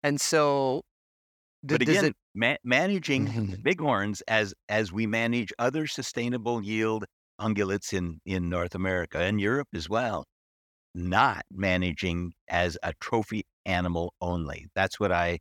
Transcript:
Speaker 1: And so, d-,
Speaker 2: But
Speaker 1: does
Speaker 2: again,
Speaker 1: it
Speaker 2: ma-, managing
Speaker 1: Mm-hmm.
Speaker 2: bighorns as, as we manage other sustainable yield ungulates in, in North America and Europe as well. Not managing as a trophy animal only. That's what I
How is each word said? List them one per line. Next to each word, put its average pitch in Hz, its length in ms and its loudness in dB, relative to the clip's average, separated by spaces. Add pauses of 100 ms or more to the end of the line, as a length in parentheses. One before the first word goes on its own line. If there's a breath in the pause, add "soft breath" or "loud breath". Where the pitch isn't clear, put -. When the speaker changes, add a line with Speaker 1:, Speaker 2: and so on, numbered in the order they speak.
Speaker 1:
And 143 180 0
so, 143 600 2 (800)
d-, 147 120 2
Speaker 2:
But 131 80 4
Speaker 1:
does 180 180 6
Speaker 2:
again, - 0 -
Speaker 1:
it 151 120 2 (200)
Speaker 2:
ma-, 117 300 2
managing 139 640 2
Speaker 1:
Mm-hmm. 110 340 -2
Speaker 2:
bighorns 127 600 0
as, 107 320 0 (140)
as 107 240 0
we 110 140 0
manage 117 520 0
other 131 280 0
sustainable 120 760 -4
yield 110 420 0 (360)
ungulates 101 520 0
in, 87 320 -2
in 90 240 -2
North 87 260 -2
America 92 460 -2
and 101 200 2
Europe 123 340 0
as 80 140 -6
well. 107 360 -2 (760)
Not 95 520 2
managing 90 840 0 (160)
as 87 340 0
a 85 180 -4
trophy 110 440 -2 (200)
animal 87 560 0
only. 87 540 -4
That's 95 240 0
what 101 140 2
I 87 280 2